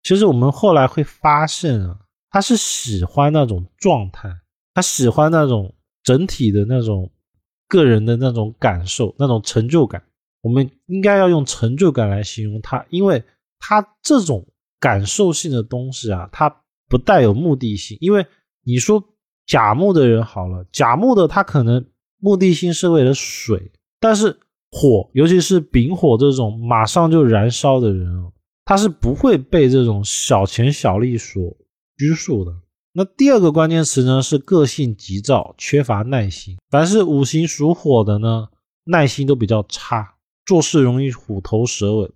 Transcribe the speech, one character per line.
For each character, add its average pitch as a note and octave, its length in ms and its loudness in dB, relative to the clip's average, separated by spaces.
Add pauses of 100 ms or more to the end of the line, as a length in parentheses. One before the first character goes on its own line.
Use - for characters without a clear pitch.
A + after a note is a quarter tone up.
其 F#3+ 120 2
实 G#3 100 4
我 E3+ 80 4
们 B2+ 180 2
后 G3 220 2
来 C#3 120 4
会 D3 180 -4
发 D3+ 440 0
现 C3 340 -4
啊， F2+ 180 -10 (300)
他 G3 100 -2
是 A3+ 160 0
喜 G#2 480 -6
欢 C#3+ 300 0
那 D3+ 120 2
种 F#2 200 -6 (120)
状 A#2+ 340 -2
态， - 180 -16 (460)
他 F3+ 60 0
喜 B2+ 280 0
欢 D3+ 220 2
那 D#3 160 2
种 G#2+ 260 -4 (300)
整 C3+ 240 2
体 A#2 240 -2
的 G#2 140 0
那 B2+ 160 -2
种 G2+ 300 -4 (560)
个 F3+ 160 4
人 A2 220 4
的 A#2 100 0
那 B2+ 160 -2
种 A2+ 280 -4
感 F2+ 260 -2
受、 G2 320 -6
那 C#3 100 0
种 A#2 160 0
成 A2+ 240 -2
就 D3 200 2
感。 - 160 -14 (380)
我 A2+ 80 -6
们 C3 200 0 (160)
应 F#3+ 160 -6
该 G3+ 160 2
要 F#3+ 120 4
用 D#3+ 160 2
成 A#2 300 -4
就 E3+ 160 2
感 A#2 180 -2
来 G2 140 -2
形 G#2+ 280 -10
容 G#2+ 100 -10
他， - 280 -8
因 F#3 160 -2
为 D3 180 0 (360)
他 G#3 420 -2
这 C#4+ 200 2
种 C#3+ 260 -6 (320)
感 G2+ 260 0
受 F#3 260 0
性 D#3+ 200 -6
的 A#2+ 100 -2
东 B2 320 -8
西 A#2 180 -8
啊， F2+ 200 -8
它 - 320 -4 (260)
不 B2+ 80 2
带 F3 240 2
有 A2 100 4
目 D3 240 0
的 A2+ 220 -6
性。 - 240 -14
因 F3 100 0
为 G3 140 2 (380)
你 B2 140 -2
说 G#3 260 0 (420)
甲 A2 300 2
木 F#3+ 180 2
的 C#3+ 140 4
人 A2+ 180 2
好 F#2 220 -10
了， F2+ 240 -10
甲 B2 240 2
木 A#3+ 180 2
的 F#3 140 4
他 G3 160 -2
可 C#3+ 180 0
能 A#2+ 240 0 (320)
目 G3 180 2
的 F#3 200 2
性 E3+ 180 -4
是 F3 160 -2
为 D#3+ 140 4
了 C3 100 2
水， - 580 -6 (280)
但 A3 160 2
是 G3+ 240 -2 (320)
火， A#2+ 420 2
尤 D3 140 4
其 F3+ 120 4
是 F3+ 200 2
丙 C#3+ 360 0
火 D3 220 2
这 C#3 140 4
种 A2+ 340 -4
马 A#2 220 0
上 E3 240 2
就 D#3+ 120 4
燃 A2+ 280 2
烧 C3+ 280 0
的 A2 140 0
人 F2+ 220 -4
哦， F2+ 180 -12 (320)
他 G3 100 2
是 G#3 140 2
不 C3 240 -2
会 G#3+ 240 2
被 C3+ 320 2
这 B2+ 160 2
种 G#2 180 -2
小 G#2 400 -2
钱 A#2+ 300 0
小 G2 240 -2
利 A#2+ 180 -2
所 F#2 400 -8 (420)
拘 D3+ 180 0
束 A#2+ 280 -6
的。 F2 80 -10 (420)
那 F#3 120 -2
第 C#4 240 0
二 B3+ 100 4
个 E3+ 120 4
关 D#3+ 180 2
键 E3 160 0
词 C3 180 0
呢， C3 200 2
是 C#3+ 160 -2
个 D#3 260 2
性 B2 320 -4
急 G2 240 -10
躁， A#2 340 -2
缺 - 280 -2
乏 G#2+ 180 -2
耐 A#2+ 260 -4
心。 F#2 300 -12 (140)
凡 D#3 160 2
是 G#3 160 2
五 D3 200 0
行 D#3 240 -2
属 D#3 280 -2
火 B2+ 280 2
的 G#2 140 0
呢， A2+ 300 -4 (380)
耐 E3 200 2
心 C3+ 220 -4
都 C#3 80 2
比 A2+ 100 -2
较 G#2+ 240 0
差， - 460 -8 (300)
做 F3 160 2
事 D3 200 0
容 B2+ 200 2
易 C3+ 100 -4
虎 G#2+ 300 -10
头 A2+ 240 -2
蛇 G#2 300 -2
尾， G#2 200 -4